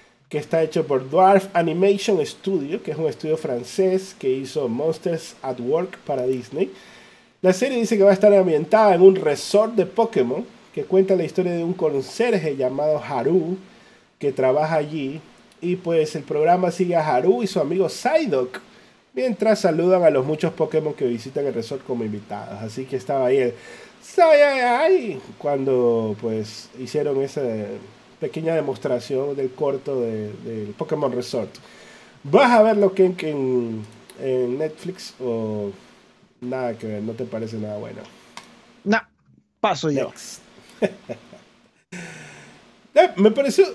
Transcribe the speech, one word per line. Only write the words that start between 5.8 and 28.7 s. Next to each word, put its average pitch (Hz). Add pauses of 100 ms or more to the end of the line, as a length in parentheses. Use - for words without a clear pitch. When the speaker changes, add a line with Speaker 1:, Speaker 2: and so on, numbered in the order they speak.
Speaker 1:
para 135
Disney. 131 (680)
La 185
serie 247
dice 226
que 196
va 202
a -
estar 202
ambientada 185
en 170
un 190
resort 185
de 190
Pokémon, 180 (260)
que 147
cuenta 190
la 175
historia 175
de 170
un 175
conserje 156
llamado 139
Haru, 160 (600)
que 143
trabaja 143
allí. 147 (420)
Y 175
pues 165
el 151
programa 170
sigue 175
a 156
Haru 190
y 202
su 190
amigo 165
Psyduck, 240 (540)
mientras 220
saludan 175
a 160
los 135
muchos 156
Pokémon 156
que 135
visitan 131
el 123
resort 117
como 120
invitados. 104
Así 113
que 131
estaba 135
ahí 135
el 120 (500)
"Sayayay" 285 (200)
cuando, 123
pues, 110
hicieron 139
esa 139 (800)
pequeña 160
demostración 139